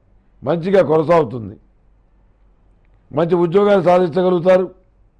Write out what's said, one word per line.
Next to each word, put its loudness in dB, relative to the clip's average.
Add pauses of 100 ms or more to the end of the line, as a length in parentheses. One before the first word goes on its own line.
(440)
మంచిగా 0
కొనసాగుతుంది. -2 (1600)
మంచి -2
ఉద్యోగాలు 2
సాధించగలుగుతారు. 0 (460)